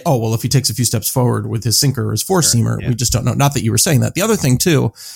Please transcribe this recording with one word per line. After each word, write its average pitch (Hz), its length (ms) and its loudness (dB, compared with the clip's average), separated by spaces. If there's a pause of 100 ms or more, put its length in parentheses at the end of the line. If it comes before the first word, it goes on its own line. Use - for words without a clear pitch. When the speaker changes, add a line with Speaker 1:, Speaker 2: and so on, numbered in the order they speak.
Speaker 1:
"Oh, 151 140 2
well, 110 140 0
if 113 100 -2
he 127 40 -4
takes 127 220 2
a 113 40 -2
few 120 120 -2
steps 110 240 -2
forward 117 400 0
with 107 160 -4
his 113 120 0
sinker 123 300 0
or 107 40 -4
his 110 120 -2
four-seamer," 117 520 2
Speaker 2:
Sure, 107 80 -6
yeah. - 60 -4
Speaker 1:
we 120 60 0
just 120 160 -2
don't 120 140 0
know. 123 80 0
Not 139 220 2
that 107 80 -2
you 110 80 0
were 107 80 0
saying 147 220 2
that. 113 120 -2
The 165 80 -2
other 214 160 2
thing, 127 220 2
too, 127 340 2 (220)